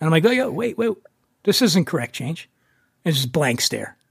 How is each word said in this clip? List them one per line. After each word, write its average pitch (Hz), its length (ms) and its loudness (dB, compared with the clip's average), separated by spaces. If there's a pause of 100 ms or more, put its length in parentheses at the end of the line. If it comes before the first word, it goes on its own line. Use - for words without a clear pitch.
And 156 60 -2
I'm 160 60 2
like, 160 140 4
"Oh, 233 40 4
yo, 254 200 0
wait, 226 280 -4
wait, 226 140 0 (520)
this 202 180 2
isn't 180 240 4
correct 123 280 -6
change." - 340 -8 (560)
It's 160 120 0
just 131 160 -2
blank 135 280 0
stare. - 360 -6 (140)